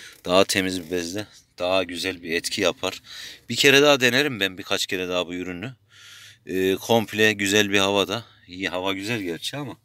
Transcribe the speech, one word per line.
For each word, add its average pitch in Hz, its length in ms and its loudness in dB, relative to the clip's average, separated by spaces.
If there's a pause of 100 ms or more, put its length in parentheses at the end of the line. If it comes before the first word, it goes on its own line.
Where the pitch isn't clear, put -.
(260)
Daha 90 180 6
temiz 92 420 -2
bir 80 60 -16
bezle 90 360 -4 (320)
daha 92 240 0
güzel 87 400 -8
bir 82 80 -10
etki 85 300 -2
yapar. 92 400 -2 (480)
Bir 120 60 -6
kere 139 260 6
daha 143 180 6
denerim 127 400 2
ben 95 180 -2
birkaç 98 280 -4
kere 92 240 -4
daha 90 180 -2
bu 87 60 -10
ürünü. 90 420 -8 (720)
Ee, 95 300 2
komple 107 580 2
güzel 101 380 2
bir 101 80 4
havada. 98 460 2 (220)
İyi, 90 220 -6
hava 92 240 -2
güzel 101 280 -6
gerçi 87 360 -8
ama 143 280 -10